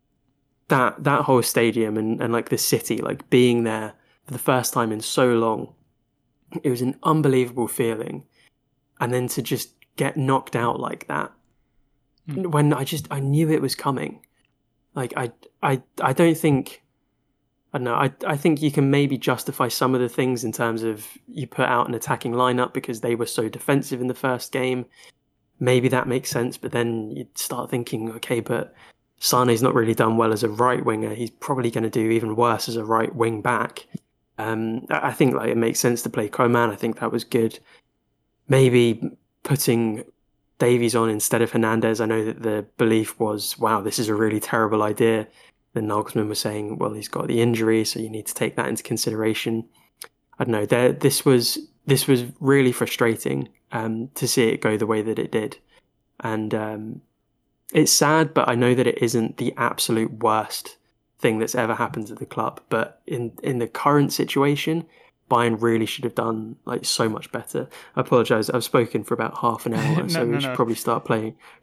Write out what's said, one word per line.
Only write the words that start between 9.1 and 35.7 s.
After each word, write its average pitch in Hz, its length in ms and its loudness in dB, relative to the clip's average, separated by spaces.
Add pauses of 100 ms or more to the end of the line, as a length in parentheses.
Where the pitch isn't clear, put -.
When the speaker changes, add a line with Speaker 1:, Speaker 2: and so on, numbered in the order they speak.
Speaker 1:
then 127 160 0
to 135 140 -4
just - 280 -6 (260)
get 139 200 -2
knocked 135 380 0
out 117 240 0
like - 300 -8
that, - 240 -4 (960)
Speaker 2:
Hmm. 175 220 -4
Speaker 1:
when 147 220 4
I 139 120 0
just, 147 260 -6
I 139 100 -4
knew 147 300 2
it 151 120 2
was 135 120 -2
coming. - 500 -6 (680)
Like, 131 220 -4
I, 123 160 -4 (300)
I, 135 200 0 (180)
I 135 120 2
don't 165 240 4
think, 143 460 0 (880)
I 143 60 -4
don't 127 60 -2
know, 120 100 0
I, 139 180 2 (140)
I 151 100 0
think 147 260 2
you 151 80 2
can 143 200 2
maybe 139 280 2
justify 127 500 -2
some 131 260 0
of 123 60 2
the 123 80 0
things 127 360 -2
in 110 80 -4
terms 113 300 -2
of 107 240 -4 (200)
you 143 200 -8
put 127 200 -2
out 123 220 2
an 120 60 -4
attacking 120 380 -4
lineup 123 400 2
because 127 280 -8
they 117 140 -2
were 117 120 -2
so 110 220 -2
defensive 135 520 -2
in 127 60 -2
the 123 80 -2
first 127 380 -4
game. 127 340 -2 (720)
Maybe 127 280 4
that 127 200 2
makes 127 220 -2
sense, 123 260 -2
but - 160 -10
then 117 380 -2
you 123 240 -10
start 123 360 -6
thinking, 117 420 -4
"Okay, 117 280 -4
but - 340 -4 (460)
Sane's 123 420 4
not 135 120 2
really 113 200 4
done 113 220 2
well 113 160 4
as 107 100 0
a 117 60 0
right 117 360 0
winger. 110 300 -2
He's 117 160 -6
probably 127 400 -4
gonna 113 200 -2
do 113 200 2
even 113 260 0
worse 117 320 2
as 113 80 -6
a 113 80 -4
right 113 300 0
wing 113 260 0
back." 113 460 -2 (520)
Um, 113 520 -4
I, 143 180 0
I 127 40 -2
think, 131 220 4
like, 117 160 -2
it 117 60 0
makes 117 220 2